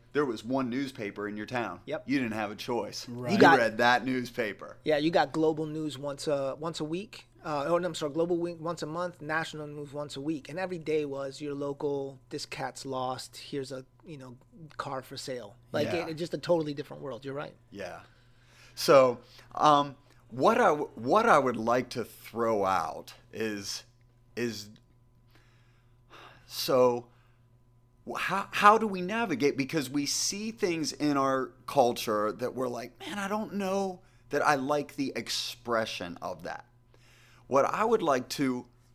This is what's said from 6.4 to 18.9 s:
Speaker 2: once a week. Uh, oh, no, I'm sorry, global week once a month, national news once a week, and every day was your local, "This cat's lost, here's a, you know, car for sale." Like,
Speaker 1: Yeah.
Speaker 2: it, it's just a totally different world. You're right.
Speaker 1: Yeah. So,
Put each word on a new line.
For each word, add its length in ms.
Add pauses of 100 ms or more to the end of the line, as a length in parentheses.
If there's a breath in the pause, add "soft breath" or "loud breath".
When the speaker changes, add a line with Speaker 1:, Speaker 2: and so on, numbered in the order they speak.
Speaker 2:
once 200
a 60
week. 400 (180)
Uh, 240
oh, 120
no, 80
I'm 80
sorry, 180
global 240
week 240
once 220
a 20
month, 360
national 460
news 240
once 240
a 60
week, 280
and 100
every 180
day 260
was 380
your 120
local, 640 (120)
"This 160
cat's 400
lost, 500
here's 380
a, 100 (220)
you 120
know, 200 (400)
car 240
for 160
sale." 400 (160)
Like, 140
Speaker 1:
Yeah. 180
Speaker 2:
it, 60
it's 80
just 140
a 40
totally 360
different 300
world. 220
You're 80
right. 200 (160)
Speaker 1:
Yeah. 300 (760 soft breath)
So, 420 (380 loud breath)